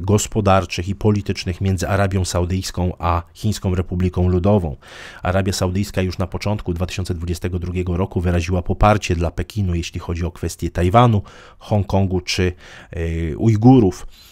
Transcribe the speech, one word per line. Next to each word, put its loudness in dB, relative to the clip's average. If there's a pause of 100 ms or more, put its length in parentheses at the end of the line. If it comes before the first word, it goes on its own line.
gospodarczych 2
i -2
politycznych -2
między 0
Arabią 0
Saudyjską -2
a 0 (120)
Chińską -2
Republiką 0
Ludową. 2 (460)
Arabia 0
Saudyjska -2
już -4
na -2
początku -4
dwa -4
tysiące -6
dwudziestego -4
drugiego -4
roku -2
wyraziła 0
poparcie 2
dla 0
Pekinu, -4
jeśli -6
chodzi -4
o -4
kwestie -6
Tajwanu, 4 (360)
Hongkongu -2
czy, -2 (380)
e, -4
Ujgurów. 6 (260)